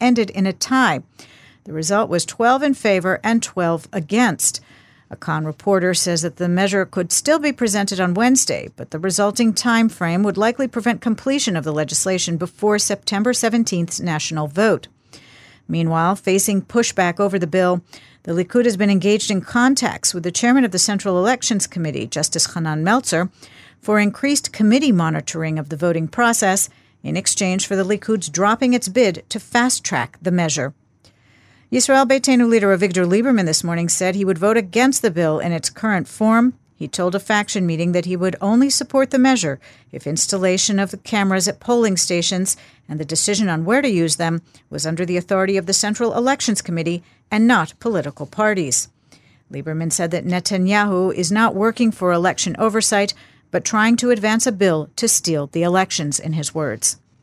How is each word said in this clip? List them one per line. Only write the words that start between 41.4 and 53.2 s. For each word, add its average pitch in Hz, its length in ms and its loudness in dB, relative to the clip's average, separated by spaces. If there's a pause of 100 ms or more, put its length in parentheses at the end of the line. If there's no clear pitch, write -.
at - 100 -6
polling 233 380 2
stations 180 600 0 (320)
and 156 120 -6
the 156 40 -6
decision 190 440 0
on 160 160 -2
where 240 180 2
to 277 60 0
use 170 280 0
them 165 260 -2 (280)
was 147 160 -6
under 165 180 -2
the 180 120 -2
authority 190 400 0
of 180 100 -2
the 190 60 -2
Central 214 420 -2
Elections 247 480 0
Committee 170 400 -4 (260)
and 214 200 2
not 233 320 2
political 151 460 -4
parties. 190 600 -2 (640)
Lieberman 156 400 -6
said 165 220 -2
that 175 140 -4
Netanyahu 185 840 0
is 170 200 -2
not 220 240 2
working 226 340 2
for 180 220 0
election 175 440 0
oversight, 208 580 0 (360)